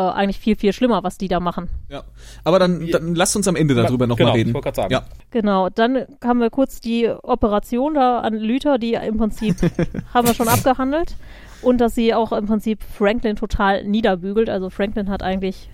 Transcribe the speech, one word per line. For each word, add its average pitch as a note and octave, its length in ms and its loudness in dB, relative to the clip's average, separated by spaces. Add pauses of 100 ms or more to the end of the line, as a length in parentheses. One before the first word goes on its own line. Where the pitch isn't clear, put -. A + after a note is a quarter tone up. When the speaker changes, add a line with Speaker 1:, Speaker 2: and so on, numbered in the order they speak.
(140)
Speaker 1:
eigentlich G3 260 -2
viel, G#3+ 180 2
viel G3+ 160 2
schlimmer, A3+ 300 0
was F3+ 140 -6
die F#3+ 120 -6
da F3+ 100 0
machen. F3 300 -4 (200)
Speaker 2:
Ja. C#3 140 -12 (400)
Aber F3+ 160 4
dann, F3+ 260 2
Speaker 3:
Ja. E3 140 0
Speaker 2:
dann E3 160 -2
lasst F3 200 2
uns G3 120 0
am F3+ 80 2
Ende C#3+ 200 4
Speaker 3:
Ja, A#2 80 4
Speaker 2:
darüber B2+ 240 2
noch A#2+ 100 0
Speaker 3:
genau, A#2+ 140 4
Speaker 2:
mal A2 40 4
reden. A2+ 140 2
Speaker 3:
ich A#2 40 0
wollte C#3+ 120 -4
grad C#3 100 -4
sagen. G#2+ 180 0
Speaker 2:
Ja. C3 120 0 (260)
Speaker 1:
Genau, G3+ 380 2
dann A#3 360 0 (180)
haben A#3+ 180 2
wir A3+ 80 2
kurz - 320 0
die A#3 260 0
Operation A#3+ 880 0
da B3 240 4
an A3 160 -2
Lüther, B3+ 420 0
die A3+ 160 -2
im A3 240 -2
Prinzip G#3+ 380 0 (300)
Speaker 2:
<laughs> - 280 -10
Speaker 1:
haben A#3+ 140 4
wir A#3 60 4
schon A3+ 140 0
abgehandelt. C4 680 0 (460)
Und B3+ 180 2
dass A#3 140 2
sie A3+ 200 2
auch A3 180 0
im G#3+ 140 -2
Prinzip G#3+ 380 -2
Franklin G#3+ 520 0
total G3+ 480 0
niederbügelt. G#3 640 0
Also F#3 200 -4
Franklin G3+ 400 -4
hat G3 140 -4
eigentlich, F#3+ 500 -4